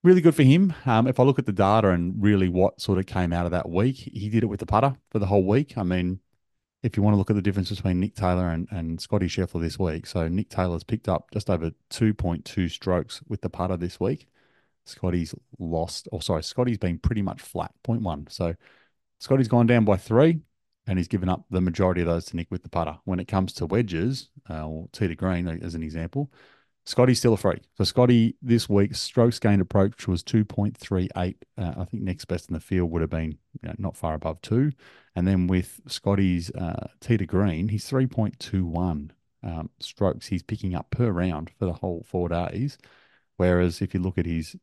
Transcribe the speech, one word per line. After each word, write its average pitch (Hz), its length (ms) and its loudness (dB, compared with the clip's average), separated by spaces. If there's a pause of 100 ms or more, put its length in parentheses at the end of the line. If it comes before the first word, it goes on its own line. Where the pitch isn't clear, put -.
Really 180 200 8
good 160 120 6
for 143 100 6
him. 170 280 8 (140)
Um, 117 200 4
if 131 140 0
I 127 40 8
look 139 140 4
at - 60 -4
the 101 80 -2
data 101 380 4
and 87 320 0
really 98 260 4
what 92 320 2
sort 95 180 0
of 95 60 -2
came 87 300 -2
out 87 100 0
of 85 80 -2
that 87 160 -4
week, 110 280 0
he - 340 -10
did 110 120 2
it 113 40 0
with 101 140 -6
the - 40 -6
putter 131 320 2 (140)
for - 80 -2
the 98 80 0
whole 98 180 4
week. 127 320 0
I 110 60 -4
mean, 90 380 0 (640)
if 123 140 -2
you 101 60 2
wanna 104 160 4
look 95 100 0
at 104 80 2
the 98 60 -2
difference 95 260 -2
between 92 320 -2
Nick 101 140 -4
Taylor 90 340 0
and, 82 220 -4
and 82 280 -6
Scotty 95 280 -2
Scheffler 87 340 -4
this 82 180 -4
week, 82 280 -4
so 82 200 -2
Nick 90 220 -4
Taylor's 87 360 -4
picked - 220 -6
up 92 260 -4
just 104 180 -6
over 82 220 -2 (180)
two 110 240 0
point 85 320 -4
two 90 240 -2
strokes - 580 -4
with 104 140 -8
the 90 80 -6
putter 90 260 -4
this 87 240 -8
week. 113 260 -4 (600)
Scotty's 87 480 -4 (240)
lost, 82 520 -6
or - 120 -8
sorry, 80 220 -2
Scotty's 123 340 -2
been 87 200 -2
pretty 110 220 -2
much - 220 -6
flat, - 400 -10
point 113 180 -2
one. 78 300 -6
So 85 240 -2 (640)
Scotty's 131 300 2
gone 120 180 6
down 117 180 6
by 98 140 4
three, 151 420 4 (460)
and 95 120 0
he's 85 100 0
given 92 200 0
up - 220 -2
the 92 100 0
majority 90 400 2
of 85 60 0
those 85 180 0
to - 120 -10
Nick 85 140 -6
with 92 120 -8
the - 80 -18
putter. 82 340 -4
When 92 160 -2
it - 80 -10
comes 92 240 -2
to 87 140 -6
wedges, 101 640 -2 (180)
uh, 78 180 -8
or 80 260 -10
tee 98 160 -2
to 82 60 -4
green, 90 320 -2
uh, 82 140 -6
as 85 140 -8
an 80 80 -6
example, 82 500 -8 (540)
Scotty's 123 320 4
still 117 160 4
a - 20 2
freak. - 260 -2 (140)
So 101 80 2
Scotty 120 560 4
this 117 260 2
week, 101 280 2
strokes - 440 0
gained 101 220 4
approach 98 480 0
was 87 140 -2
two 107 240 2
point 104 320 -4
three 92 360 -2
eight. 90 300 -4 (140)
Uh, 85 180 -6
I 90 80 -6
think 101 180 -8
next - 220 -6
best - 240 -6
in 85 60 -6
the 82 60 -6
field 90 300 0
would 82 120 -2
have 78 80 -2
been, 80 280 -4 (240)
you 80 60 -12
know, 80 80 -10
not - 220 -8
far 80 160 -4
above 82 260 -8
two. 135 320 0 (420)
And 90 140 0
then 92 180 2
with 92 400 -2
Scotty's, 92 680 0
uh, 85 360 -8 (120)
tee 113 180 0
to 92 80 -2
green, 92 420 0
he's 107 160 -4
three 131 220 0
point - 340 -4
two 95 240 -2
one, 82 480 -4 (300)
um, 82 260 -8 (100)
strokes - 500 -4
he's 92 140 -4
picking 95 320 -6
up - 160 -8
per 120 200 0
round 85 480 -2
for 98 80 -2
the 87 80 -4
whole 90 340 -8
four 87 220 -2
days. 87 480 -4 (580)
Whereas 90 460 2
if 95 100 -4
you 95 80 -2
look 92 160 -4
at - 100 -2
his 82 360 -6